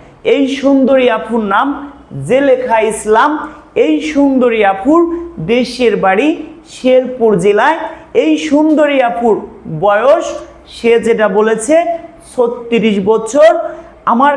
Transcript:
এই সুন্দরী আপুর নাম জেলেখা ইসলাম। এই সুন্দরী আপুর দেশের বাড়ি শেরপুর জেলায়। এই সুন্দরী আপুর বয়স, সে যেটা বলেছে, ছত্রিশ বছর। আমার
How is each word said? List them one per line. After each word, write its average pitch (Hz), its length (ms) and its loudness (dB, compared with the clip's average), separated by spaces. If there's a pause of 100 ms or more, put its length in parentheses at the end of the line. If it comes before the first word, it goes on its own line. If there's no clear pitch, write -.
(340)
এই 277 100 0 (180)
সুন্দরী 262 460 2 (100)
আপুর 226 220 -4 (140)
নাম 240 140 0 (640)
জেলেখা 254 480 2 (140)
ইসলাম। 220 400 0 (540)
এই 311 80 2 (200)
সুন্দরী 254 480 2 (120)
আপুর 277 260 0 (520)
দেশের 240 420 0 (120)
বাড়ি 196 220 2 (480)
শেরপুর 254 560 2 (120)
জেলায়। 220 340 2 (460)
এই 311 100 2 (160)
সুন্দরী 294 480 2 (140)
আপুর 233 220 0 (500)
বয়স, 233 420 2 (500)
সে 233 160 0 (140)
যেটা 214 220 0 (100)
বলেছে, 220 380 0 (560)
ছত্রিশ 233 640 -2 (140)
বছর। 269 420 4 (640)
আমার 277 240 2